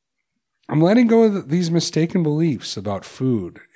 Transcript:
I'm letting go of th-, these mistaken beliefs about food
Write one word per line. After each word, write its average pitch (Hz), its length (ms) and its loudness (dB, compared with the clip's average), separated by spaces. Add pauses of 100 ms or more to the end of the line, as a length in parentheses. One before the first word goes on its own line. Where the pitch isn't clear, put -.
(680)
I'm 147 140 0
letting 226 240 4
go 226 160 4
of 214 100 4
th-, 196 140 -6
these 165 240 0
mistaken 165 520 0
beliefs 151 540 -2
about 98 280 -6
food 110 560 -4 (160)